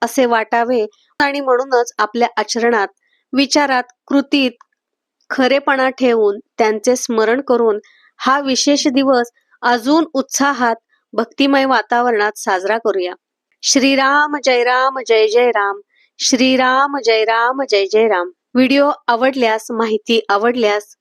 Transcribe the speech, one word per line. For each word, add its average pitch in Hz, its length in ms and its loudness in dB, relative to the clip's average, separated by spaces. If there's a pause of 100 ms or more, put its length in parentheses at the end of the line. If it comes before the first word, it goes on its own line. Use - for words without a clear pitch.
असे 247 240 0
वाटावे 233 600 0 (340)
आणि 285 200 -2
म्हणूनच 254 580 0
आपल्या 233 380 0
आचरणात, 220 520 0 (440)
विचारात, 262 500 0 (240)
कृतीत 277 440 0 (800)
खरेपणा 262 600 0
ठेवून 226 480 0 (200)
त्यांचे 220 380 0
स्मरण 226 440 0
करून 233 380 0 (400)
हा 269 220 0
विशेष 277 460 0
दिवस 262 440 0 (320)
अजून 247 500 0
उत्साहात, 254 640 -2 (360)
भक्तिमय 269 520 0
वातावरणात 233 720 0
साजरा 196 400 -2
करूया. 185 360 -4 (480)
श्रीराम 277 840 0
जय 247 200 2
राम 254 420 0
जय 220 200 4
जय 240 220 2
राम, 202 320 -2 (380)
श्रीराम 262 840 0
जय 220 200 2
राम 233 460 0
जय 196 160 2
जय 214 220 2
राम. 180 220 -2 (240)
व्हिडिओ 277 360 2 (180)
आवडल्यास, 233 600 0
माहिती 226 580 -2
आवडल्यास 208 720 -2